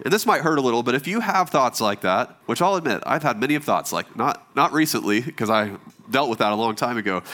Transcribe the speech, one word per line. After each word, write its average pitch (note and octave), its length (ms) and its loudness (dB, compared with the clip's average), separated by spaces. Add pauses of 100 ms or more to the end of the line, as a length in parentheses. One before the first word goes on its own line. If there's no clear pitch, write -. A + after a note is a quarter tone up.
And C3+ 80 0
this G#3+ 140 0
might F#3 140 2
hurt D#3 180 0
a - 20 0
little, A#2+ 220 2
but A#2+ 140 0
if D3 100 -4
you G#3 140 -2
have F#3 300 0
thoughts C3 300 2
like G#2 200 0
that, G2+ 360 0 (100)
which A#2 140 -2
I'll F#3+ 140 4
admit, D3 320 0
I've D3 160 0
had B2 160 0
many C#3 160 0
of D3 80 -2
thoughts, G2+ 300 -2
like, E2+ 240 -6
not, B2+ 280 -2 (120)
not C#3+ 160 2
recently, B2 500 2
'cause A#2+ 260 -4
I G#2+ 280 2 (340)
dealt C3+ 180 2
with A2+ 120 -2
that G#2+ 100 4
a G#2+ 60 0
long A2+ 180 0
time B2 240 -2
ago, G2 240 -2 (120)